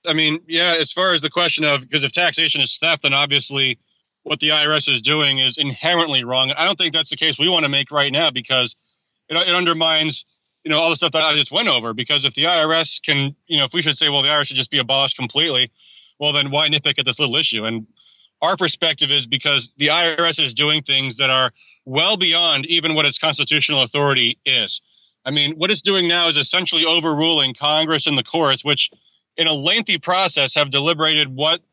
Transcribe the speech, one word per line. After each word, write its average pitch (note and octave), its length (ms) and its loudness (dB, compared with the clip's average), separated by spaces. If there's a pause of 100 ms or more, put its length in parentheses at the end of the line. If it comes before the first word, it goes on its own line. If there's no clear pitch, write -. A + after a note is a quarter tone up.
I D#3+ 60 0
mean, D#3 340 2
yeah, E3 320 2
as D#3 120 -2
far F#3 220 2
as D3+ 80 0
the D3 80 -4
question D#3+ 360 0
of, C#3 220 0
'cause C#3+ 160 -2
if C3+ 80 -4
taxation E3 500 0
is - 180 -2
theft, D#3+ 240 0
then C#3 100 2
obviously C#3 640 0 (460)
what D3+ 160 -4
the D3+ 120 0
I D3+ 140 2
R D3+ 80 2
S D3 140 0
is B2 140 0
doing C#3 360 2
is C3 220 0
inherently D3+ 640 0
wrong. C3 340 0
I D#3+ 80 0
don't F#3+ 120 0
think E3 160 -2
that's D#3+ 180 -2
the D3 40 -6
case D#3 220 -2
we D#3 100 0
wanna E3 220 0
make C#3 220 -2
right C#3+ 200 0
now D3+ 200 2
because B2+ 440 -2 (540)
it, D#3 80 -6
it F3 160 2
undermines, D#3+ 720 0 (380)
you D#3 80 -4
know, D3+ 80 2
all E3 100 2
the D#3+ 60 0
stuff D#3 160 -2
that D#3 100 0
I D3+ 140 2
just C#3+ 160 0
went G#3+ 160 0
over. A#2 260 -2
Because C3 320 -2
if - 80 0
the D3 140 0
I E3+ 160 2
R D#3+ 100 2
S E3 260 0
can, C#3+ 360 -2 (100)
you D#3 140 0
know, C3+ 60 2
if - 80 -10
we - 100 -2
should D3 140 0
say, D#3 120 0
"Well, C#3+ 140 0
the C#3+ 60 2
I D3+ 60 2
R D3 60 2
S C#3 60 -2
should C3 100 -4
just C3 140 -4
be D3 80 0
abolished C3+ 360 0
completely," C3 560 -2 (480)
well, D3 120 0
then C#3 200 -2
why D3+ 180 2
nitpick D3 300 0
at B2+ 60 -4
this B2+ 140 -2
little C3 160 0
issue? A2+ 300 0
And A2 220 -4 (540)
our F3 140 2
perspective D#3 560 0
is C#3+ 140 0
because C3+ 520 -2
the C#3+ 120 2
I E3 260 2
R E3+ 100 2
S E3 140 0
is C3 140 0
doing D3 300 0
things C3+ 340 -2
that C3+ 120 0
are C3 220 2 (340)
well E3 320 0
beyond E3 500 2
even D#3+ 260 0
what D3+ 120 2
its C#3 140 -2
constitutional D3 640 0
authority C3 640 0
is. A#2+ 340 -2 (460)
I C3+ 60 -4
mean, D3 220 0
what E3+ 180 -2
it's G#3 100 -2
doing F#3+ 260 0
now E3+ 200 2
is D3+ 100 0
essentially E3 480 0
overruling D#3+ 680 0
Congress D#3 520 0
and C#3+ 100 0
the A#2+ 60 -2
courts, C#3+ 400 0
which C#3+ 280 0 (440)
in D#3+ 120 0
a D#3 60 0
lengthy F3+ 440 0
process F3+ 580 0
have D3 140 2
deliberated D3+ 580 0
what D3+ 340 -2 (120)